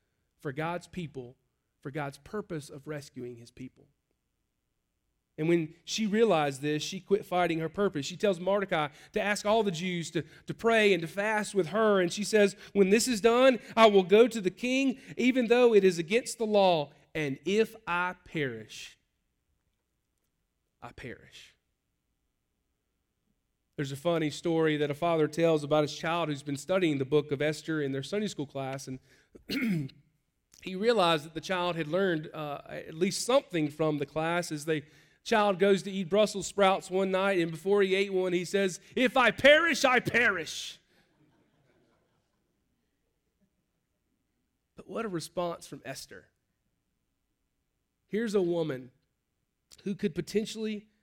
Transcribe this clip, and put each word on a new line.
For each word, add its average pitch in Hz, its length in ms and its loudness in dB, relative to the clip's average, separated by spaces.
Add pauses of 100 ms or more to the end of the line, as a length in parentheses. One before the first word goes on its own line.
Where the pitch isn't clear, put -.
(400)
for 151 120 -8
God's 165 360 -6
people, 131 480 -12 (460)
for 135 100 -12
God's 139 260 -8
purpose 175 520 -10
of 143 180 -18
rescuing 127 500 -12
his 117 140 -20
people. - 340 -18 (1500)
And 156 100 -2
when 165 260 0 (120)
she 214 220 -4
realized 165 540 2
this, 151 200 -2
she - 180 -8
quit - 240 0
fighting 175 360 0
her 160 100 -4
purpose. 185 360 -2
She 175 120 -10
tells 196 220 0
Mordecai 185 480 0 (260)
to 208 80 -2
ask 202 240 -2
all 220 160 4
the 208 80 -2
Jews 175 420 -4
to, 165 120 -2 (240)
to 170 60 -6
pray 220 400 4
and 165 80 2
to 165 60 -6
fast 208 460 -4
with 185 140 0
her. 202 340 2
And 175 100 0
she 208 120 -6
says, 202 320 4 (180)
"When 196 160 4
this 220 180 4
is 226 140 -2
done, 247 380 6 (160)
I 226 100 10
will 202 180 8
go 208 240 8
to 226 140 -6
the 185 80 -2
king, 254 480 0 (180)
even 247 320 2
though 240 280 6
it 196 80 8
is 180 160 2
against 208 400 -2
the 233 60 -2
law. 185 440 2 (240)
And 147 320 -4
if 214 300 0 (100)
I 175 300 -4 (100)
perish, 120 720 -10 (1800)
I 120 120 -16
perish." - 600 -18 (2250)
There's 139 160 -6
a 139 40 -6
funny 160 360 -2
story 160 460 0
that 147 120 0
a 143 60 -6
father 160 320 2
tells 160 360 2
about 151 200 2
his 143 120 -4
child 165 340 -4
who's 139 120 -6
been 139 160 -6
studying 175 400 0
the 135 80 -4
book 147 260 0
of 143 120 -2
Esther 156 400 -4
in 139 80 -4
their 135 100 -6
Sunday 208 260 -6
school 143 200 -8
class. 135 400 -8
And 131 100 -10 (500)
<clears throat> 196 440 -2 (720)
he 185 120 -8
realized 185 500 2
that 160 100 -18
the 156 60 -8
child 180 340 -4
had 160 120 -4
learned, 170 460 -2
uh, 147 340 -10
at - 280 -12
least 180 280 -2
something 175 460 0
from 151 300 -2
the 143 80 -4
class 170 440 -4
as 147 140 -8
the 156 160 -2 (460)
child 208 320 2
goes 196 240 4
to 202 80 -10
eat 190 180 -6
Brussels 202 380 0
sprouts 190 420 2
one 190 220 0
night, 190 280 0
and 165 120 0
before 190 300 0
he 190 140 2
ate 196 180 0
one, 185 180 0
he 175 140 0
says, 196 340 -2 (160)
"If 247 220 2
I 240 140 6
perish, 311 520 2
I 254 160 2
perish." 208 800 -2 (4000)
But - 120 -20
what 208 140 -8
a 220 60 -8
response 175 580 -8
from 139 160 -16
Esther. - 460 -16 (1800)
Here's 214 280 -4
a 202 60 2
woman 160 500 -2 (920)
who 196 120 -6
could 196 200 -4
potentially 214 720 -6 (160)